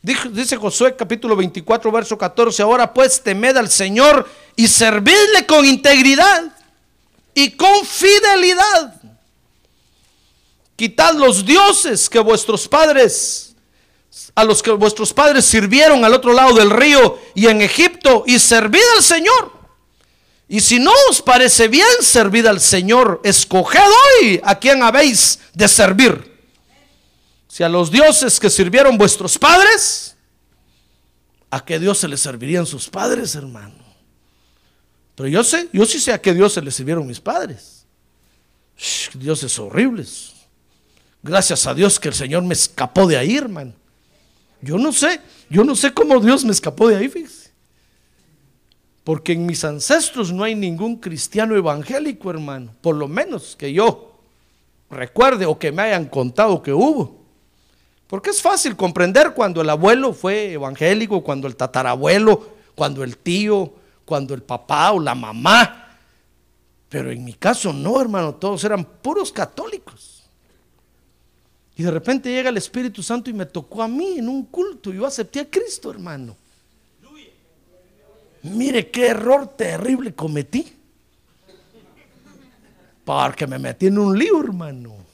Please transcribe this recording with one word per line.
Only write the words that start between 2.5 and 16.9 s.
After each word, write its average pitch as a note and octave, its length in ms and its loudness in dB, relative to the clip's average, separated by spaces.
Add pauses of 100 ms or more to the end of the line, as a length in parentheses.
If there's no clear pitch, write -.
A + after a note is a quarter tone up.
Ahora A#3 320 0
pues C4 300 2
temed A3+ 340 0
al A3 140 0
Señor B3 580 2 (260)
y A3+ 120 2
servidle D#4+ 800 2
con D4+ 180 4
integridad C#4 920 4 (800)
y C#4 200 0
con G4 340 4
fidelidad. F#4+ 1120 2 (1700)
Quitad D#4+ 400 0
los B3 280 4
dioses E4 640 2
que A#3 120 0
vuestros G#3+ 480 0
padres, C#4+ 880 2 (800)
a A3 80 4
los G#3+ 180 2
que A3+ 80 -2
vuestros G#3+ 420 0
padres C#4+ 320 4
sirvieron A#3+ 640 4
al A3+ 80 6
otro B3+ 200 2
lado B3+ 200 6
del G#3+ 160 6
río B3 480 4 (160)